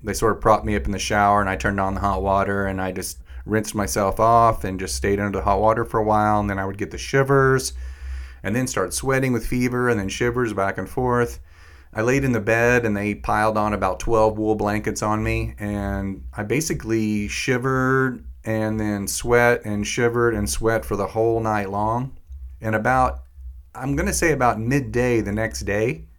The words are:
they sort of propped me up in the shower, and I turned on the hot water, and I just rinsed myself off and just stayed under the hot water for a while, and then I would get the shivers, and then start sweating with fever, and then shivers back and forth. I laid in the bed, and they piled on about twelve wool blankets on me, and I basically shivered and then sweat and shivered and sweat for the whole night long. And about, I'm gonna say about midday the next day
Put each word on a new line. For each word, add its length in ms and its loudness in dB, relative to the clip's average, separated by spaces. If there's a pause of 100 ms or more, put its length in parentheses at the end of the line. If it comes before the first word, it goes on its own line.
they 100 -4
sort 220 2
of 60 -10
propped 240 2
me 100 -2
up 100 -4
in 60 -2
the 80 -4
shower, 400 2
and 100 0
I 60 -2
turned 240 -2
on 140 0
the 80 -6
hot 200 0
water, 460 0
and 140 -4
I 100 -4
just 280 -8 (260)
rinsed 280 -2
myself 460 0
off 460 4
and 140 -4
just 160 -4
stayed 240 0
under 200 -2
the 60 -4
hot 160 2
water 240 2
for 140 -2
a 40 0
while, 380 2
and 80 -2
then 100 -2
I 60 -4
would 120 -6
get 140 -6
the 60 -10
shivers, 760 2 (720)
and 100 -2
then 140 0
start 260 -2
sweating 380 0
with 160 -2
fever, 400 0
and 100 2
then 120 -2
shivers 440 0
back 240 -2
and 120 -8
forth. 500 0 (540)
I 80 -4
laid 240 2
in 80 2
the 80 0
bed, 440 4
and 100 0
they 200 -2
piled 420 0
on 160 2
about 280 -2
twelve 360 4
wool 180 2
blankets 460 -2
on 220 0
me, 340 -2
and 640 -4 (120)
I 100 -6
basically 840 -2
shivered 960 0 (180)
and 360 -2
then 280 -2
sweat 580 4
and 220 -2
shivered 480 2
and 140 -2
sweat 360 0
for 100 -2
the 120 -2
whole 320 0
night 300 -2
long. 480 -2 (440)
And 140 -2
about, 480 2 (500)
I'm 220 -4
gonna 180 -2
say 200 2
about 260 2
midday 640 2
the 100 -2
next 300 -4
day 440 -2 (120)